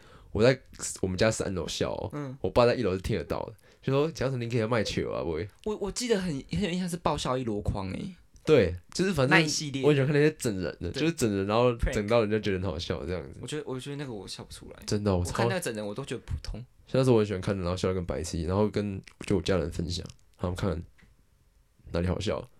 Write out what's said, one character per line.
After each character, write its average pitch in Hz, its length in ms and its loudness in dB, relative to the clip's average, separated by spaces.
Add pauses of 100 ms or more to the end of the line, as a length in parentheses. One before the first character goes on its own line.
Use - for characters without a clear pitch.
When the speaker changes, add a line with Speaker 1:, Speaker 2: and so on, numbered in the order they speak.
(320)
Speaker 1:
我 101 100 0
在 127 180 6 (420)
我 95 60 0
们 92 80 0
家 107 140 4
三 98 240 -2
楼 82 140 -4
笑 73 260 -2
哦， - 200 -6
Speaker 2:
嗯。 143 280 -8
Speaker 1:
我 92 80 0
爸 120 160 6
在 120 80 6
一 127 80 -2
楼 95 140 0
是 95 60 -6
听 110 140 -2
得 85 80 -4
到 64 220 -4
的， 69 80 -12 (300)
就 135 100 0
说 147 180 2
：“蒋 131 200 -2
成 127 80 -4
林 117 100 -4
可 120 80 0
以 110 80 2
卖 113 180 2
球 64 280 -2
啊， 57 100 -2
喂。” 80 260 -4 (180)
Speaker 2:
我， 214 120 -2
我 196 140 -4
记 240 160 -4
得 220 120 2
很， 180 120 -2 (200)
很 175 120 0
有 190 80 0
印 180 80 0
象 185 100 -2
是 170 80 -4
爆 165 180 0
笑 131 220 -2
一 131 60 -4
箩 107 180 -2
筐 101 300 -4
欸。 185 240 -8 (280)
Speaker 1:
对， 101 320 6 (160)
就 180 140 0
是 196 80 2
反 135 160 2
正 - 0 -
Speaker 2:
那 185 100 8
一 160 80 4
系 151 220 -4
列。 135 140 -4
Speaker 1:
我 147 100 6
喜 139 60 4
欢 131 80 2
看 151 80 0
那 143 40 4
些 151 120 6
整 127 280 -2
人 85 220 -4
的， 87 80 -4
Speaker 2:
对。 131 120 -4
Speaker 1:
就 147 40 2
是 165 80 2
整 120 180 2
人， 98 140 2
然 104 100 0
后 123 180 4
Speaker 2:
Prank。 135 200 -2
Speaker 1:
整 104 140 0
到 120 140 4
人 104 100 0
家 110 80 2
觉 101 140 -2
得 92 60 0
很 92 80 -2
好 78 120 -4
笑 69 260 -4
这 85 80 -4
样 85 80 -4
子。 69 180 -14
Speaker 2:
我 - 60 -12
觉 135 100 -8
得， 151 120 -8
我 127 120 -6
觉 143 120 -10
得 143 60 -8
那 147 80 -8
个 131 60 -10
我 98 160 -12
笑 - 160 -12
不 - 80 -18
出 - 200 -16
来。 - 160 -18
Speaker 1:
真 104 160 0
的， 101 120 4
我 90 80 2
超 87 60 -2
Speaker 2:
我 - 80 -4
看 - 100 2
那 190 60 2
个 185 60 -2
整 135 160 -4
人， 107 100 -6
我 104 80 -8
都 131 100 -8
觉 135 120 -6
得 110 100 -10
普 - 160 -6
通。 - 180 -8 (320)
Speaker 1:
那 131 120 4
时 131 80 6
候 117 60 10
我 - 20 8
很 107 80 4
喜 104 60 -2
欢 92 60 -2
看 101 160 0
的， 95 60 -4
然 87 100 0
后 92 60 0
笑 92 120 2
得 92 40 0
跟 92 100 -2
白 73 200 -4
痴 85 160 -4
一 - 20 -2
样， 80 80 -2
然 95 80 2
后 107 100 4
跟 104 320 -2 (280)
就 104 80 2
我 87 60 2
家 95 160 2
人 80 140 0
分 85 160 -4
享， 85 160 -4 (360)
他 95 80 -2
们 90 80 -2
看 82 280 -2 (1080)
哪 85 100 0
里 87 60 2
好 90 120 0
笑， 92 180 -2 (220)